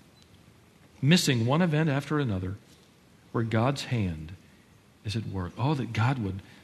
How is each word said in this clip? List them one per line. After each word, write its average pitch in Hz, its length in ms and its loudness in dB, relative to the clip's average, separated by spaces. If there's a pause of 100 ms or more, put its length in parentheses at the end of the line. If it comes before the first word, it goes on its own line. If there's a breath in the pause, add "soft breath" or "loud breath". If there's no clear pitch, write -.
(1000)
missing 135 460 4
one 147 160 4
event 156 280 2
after 143 280 -2
another 98 380 -2 (760)
where 117 140 0
God's 113 400 0
hand 87 480 -2 (720 soft breath)
is 104 100 -4
at 113 140 -4
work. 95 280 -6
Oh, 139 180 0
that 117 180 -6
God 110 260 0
would, 98 220 -4 (240 soft breath)